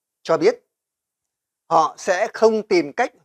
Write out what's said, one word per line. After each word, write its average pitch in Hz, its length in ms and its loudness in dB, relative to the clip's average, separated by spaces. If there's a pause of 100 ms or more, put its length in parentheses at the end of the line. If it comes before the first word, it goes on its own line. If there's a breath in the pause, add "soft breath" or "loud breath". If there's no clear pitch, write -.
(220)
cho 165 160 0
biết 180 240 0 (1040)
họ 160 320 0
sẽ 190 360 -2
không 220 340 0
tìm 165 240 0
cách 247 200 -4 (120)